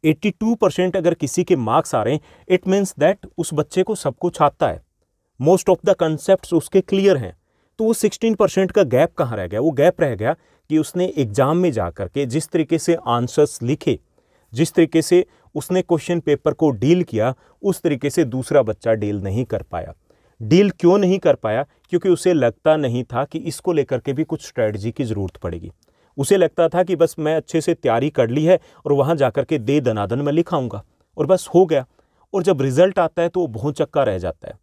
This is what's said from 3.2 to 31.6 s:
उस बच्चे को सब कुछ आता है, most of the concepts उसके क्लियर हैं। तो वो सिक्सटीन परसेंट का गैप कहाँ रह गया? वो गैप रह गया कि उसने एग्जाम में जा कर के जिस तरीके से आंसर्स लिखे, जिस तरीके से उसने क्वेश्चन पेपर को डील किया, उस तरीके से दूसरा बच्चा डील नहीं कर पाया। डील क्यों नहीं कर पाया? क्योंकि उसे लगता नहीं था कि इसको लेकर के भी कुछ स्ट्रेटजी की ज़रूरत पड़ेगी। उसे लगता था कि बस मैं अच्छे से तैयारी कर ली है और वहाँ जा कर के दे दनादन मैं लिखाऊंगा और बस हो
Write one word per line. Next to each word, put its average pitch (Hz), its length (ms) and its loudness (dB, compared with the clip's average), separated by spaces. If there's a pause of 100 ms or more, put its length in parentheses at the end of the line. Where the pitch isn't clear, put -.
उस 165 160 -4
बच्चे 151 280 -2
को 214 120 -2
सब 139 220 -6
कुछ - 260 -2
आता 151 260 0
है, - 140 -8 (600)
most 180 260 4
of 185 200 2
the 190 140 4
concepts 170 520 0
उसके 180 260 2
क्लियर 196 360 2
हैं। 104 200 -8 (420)
तो 226 60 -2
वो 226 100 2
सिक्सटीन 220 400 0
परसेंट 190 380 0
का 202 100 4
गैप 135 320 2
कहाँ 120 220 -4
रह 92 100 -6
गया? 101 140 -4
वो 156 100 2
गैप 151 300 2
रह 139 140 0
गया 110 180 -4 (360)
कि 156 100 2
उसने 180 380 -2
एग्जाम 135 400 0
में 180 160 2
जा 95 180 -4
कर 90 180 -10
के 139 180 -4
जिस 135 220 -4
तरीके 165 300 0
से 170 180 0 (100)
आंसर्स 120 560 0
लिखे, 131 360 -2 (560)
जिस 147 180 -2
तरीके 160 300 2
से 180 240 2 (280)
उसने 180 280 -2
क्वेश्चन 170 380 -2
पेपर 147 320 0
को 156 180 2
डील 143 320 2
किया, 113 320 -2 (280)
उस 196 200 -2
तरीके 143 280 -2
से 165 140 0
दूसरा 131 380 0
बच्चा 110 300 -2
डील 104 280 -2
नहीं 98 240 -4
कर 98 180 -6
पाया। - 320 -12 (480)
डील 175 280 2
क्यों 180 280 2
नहीं 190 200 0
कर 156 160 2
पाया? 110 280 -4 (260)
क्योंकि 180 200 -2
उसे 180 240 2
लगता 143 440 2
नहीं 123 280 -2
था 131 200 -4
कि - 140 -10
इसको 170 340 -6
लेकर 135 260 0
के 135 140 -6
भी 143 120 -2
कुछ - 220 -8
स्ट्रेटजी 107 460 -4
की 143 120 -6
ज़रूरत 101 320 -6
पड़ेगी। 85 360 -10 (440)
उसे 143 200 2
लगता 170 320 2
था 180 140 0
कि 175 140 -2
बस - 220 2
मैं 156 180 -2
अच्छे 160 240 -4
से 170 140 -2
तैयारी 127 360 -2
कर 117 200 0
ली 151 140 -2
है 170 160 4 (260)
और 143 60 2
वहाँ 143 240 2
जा 135 140 2
कर 127 140 -2
के 156 140 -2
दे 139 220 0
दनादन 110 380 -2
मैं 143 140 -2
लिखाऊंगा 139 520 -4 (320)
और 143 100 -2
बस 180 280 2
हो 180 120 6